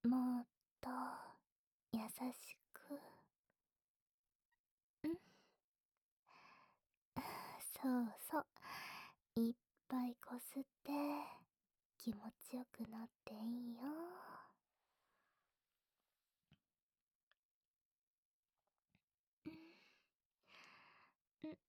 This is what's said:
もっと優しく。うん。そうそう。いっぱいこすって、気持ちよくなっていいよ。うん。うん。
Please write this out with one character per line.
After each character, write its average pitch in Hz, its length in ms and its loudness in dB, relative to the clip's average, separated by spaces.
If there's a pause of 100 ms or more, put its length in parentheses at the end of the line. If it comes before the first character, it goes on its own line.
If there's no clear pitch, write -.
(100)
も 247 320 6
っ - 40 -8 (340)
と 254 100 -4 (1000)
優 226 80 4 (320)
し - 260 -10 (140)
く。 - 280 -8 (2000)
う 302 60 2
ん。 339 120 2 (2500)
そ 254 200 6
う 220 120 2 (160)
そ 311 80 6
う。 - 80 2 (880)
い 233 160 8
っ 240 40 -2 (340)
ぱ 247 180 4
い 240 80 0 (100)
こ 247 140 -4
す - 220 -4
っ 262 40 -2 (200)
て、 285 80 0 (1040)
気 220 160 0
持 214 160 -6 (180)
ち 254 80 -2
よ 247 160 0
く 226 160 -4
な 226 160 -6
っ 233 40 -10 (160)
て 220 100 -6
い - 20 -8 (360)
い - 20 -4
よ。 233 80 -6 (4000)
う 311 40 -6
ん。 320 40 -8 (1900)
う 311 40 -2
ん。 311 100 -6 (100)